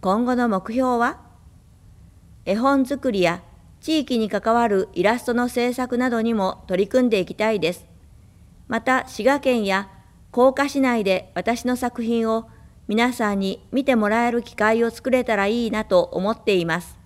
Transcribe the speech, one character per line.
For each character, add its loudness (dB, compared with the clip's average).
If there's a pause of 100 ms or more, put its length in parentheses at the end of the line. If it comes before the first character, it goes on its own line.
今 0
後 0
の 0
目 -2
標 0
は？ -2 (1200)
絵 0
本 4
作 -4
り 0
や 0 (400)
地 0
域 -2
に 0
関 0
わ 2
る 2
イ -2
ラ 2
ス -10
ト -2
の 0
制 -2
作 -4
な 0
ど -2
に 0
も -2
取 0
り -4
組 2
ん 2
で 2
い -2
き -12
た 0
い 0
で 0
す。 -14 (840)
ま -4
た、 0
滋 -10
賀 4
県 0
や -2 (420)
甲 4
賀 -2
市 -2
内 2
で 0
私 -4
の -2
作 -4
品 0
を -2 (380)
皆 0
さ -2
ん -2
に -4
見 -2
て 2
も 2
ら 2
え 0
る -2
機 -16
会 2
を 0
作 -8
れ 2
た 0
ら 0
い 0
い -2
な -4
と 4
思 -2
っ -6
て 2
い 2
ま -2
す。 -20